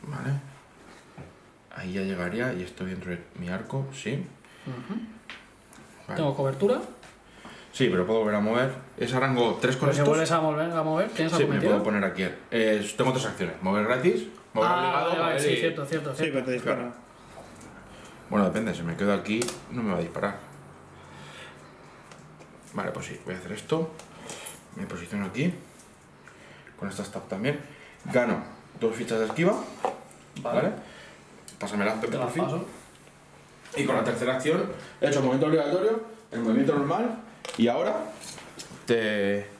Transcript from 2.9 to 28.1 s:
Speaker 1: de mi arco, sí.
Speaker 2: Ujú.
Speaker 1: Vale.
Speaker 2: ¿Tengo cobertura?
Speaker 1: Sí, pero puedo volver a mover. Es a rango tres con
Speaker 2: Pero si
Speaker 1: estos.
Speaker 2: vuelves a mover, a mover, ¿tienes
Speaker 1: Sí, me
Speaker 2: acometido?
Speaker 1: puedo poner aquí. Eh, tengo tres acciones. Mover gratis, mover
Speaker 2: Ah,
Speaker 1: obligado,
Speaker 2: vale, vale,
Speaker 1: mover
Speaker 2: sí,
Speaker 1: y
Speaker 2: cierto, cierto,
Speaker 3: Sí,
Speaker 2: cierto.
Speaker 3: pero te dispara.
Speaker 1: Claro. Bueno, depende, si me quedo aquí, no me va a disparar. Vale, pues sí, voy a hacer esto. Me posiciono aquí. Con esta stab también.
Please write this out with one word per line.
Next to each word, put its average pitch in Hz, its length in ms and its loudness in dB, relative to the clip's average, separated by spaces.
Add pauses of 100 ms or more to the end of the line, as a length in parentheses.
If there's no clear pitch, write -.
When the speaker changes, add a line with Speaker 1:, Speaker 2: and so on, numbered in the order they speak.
Speaker 1:
de 85 120 -6 (120)
mi 87 140 -8
arco, 135 440 -4
sí. - 320 -4 (420)
Speaker 2:
Ujú. 131 320 -6 (1080)
Speaker 1:
Vale. - 100 -4
Speaker 2:
¿Tengo 143 180 2
cobertura? 143 440 2 (920)
Speaker 1:
Sí, 131 180 2
pero 90 160 4
puedo 110 140 4
volver 107 160 4
a 104 60 4
mover. 120 320 2 (240)
Es 120 160 -2
a 127 60 4
rango 123 420 4
tres 131 160 4
con 147 100 4
Speaker 2:
Pero 143 60 6
si 139 60 2
Speaker 1:
estos. 147 100 6
Speaker 2:
vuelves 160 220 4
a 165 100 6
mover, 156 300 2
a 165 120 0
mover, 160 280 2
¿tienes 160 200 0
Speaker 1:
Sí, 165 80 2
me 143 60 8
Speaker 2:
acometido? - 280 4
Speaker 1:
puedo 101 100 2
poner 104 200 2
aquí. 95 220 0 (260)
Eh, 107 460 2
tengo 127 160 4
tres 127 120 0
acciones. 92 360 -4
Mover 98 240 2
gratis, 127 420 2 (260)
mover 180 160 4
Speaker 2:
Ah, 180 60 4
Speaker 1:
obligado, 180 320 2
Speaker 2:
vale, 170 120 2
vale, 165 160 2
Speaker 1:
mover 139 60 2
Speaker 2:
sí, 147 120 4
Speaker 1:
y - 40 2
Speaker 2:
cierto, - 280 0
cierto, 147 260 -2
Speaker 3:
Sí, 139 60 -6
Speaker 2:
cierto. 156 160 0
Speaker 3:
pero 127 120 0
te 127 60 -2
dispara. 123 240 0
Speaker 1:
Claro. 120 180 -6 (1400)
Bueno, 104 160 6
depende, 104 300 0
si 85 80 -6
me 85 140 -2
quedo 101 160 4
aquí, 104 260 0 (320)
no 120 120 -4
me 104 100 0
va 87 40 0
a 85 40 0
disparar. 85 360 -4 (2250)
Vale, 95 180 -4
pues - 140 -6
sí, - 200 -10
voy 92 100 -6
a - 20 -10
hacer 90 160 -10
esto. 160 380 -2 (840)
Me 95 100 -6
posiciono 95 400 -6
aquí. 131 280 0 (1300)
Con 98 100 -6
esta 98 160 -6
stab - 220 -10
también. 120 320 -2 (520)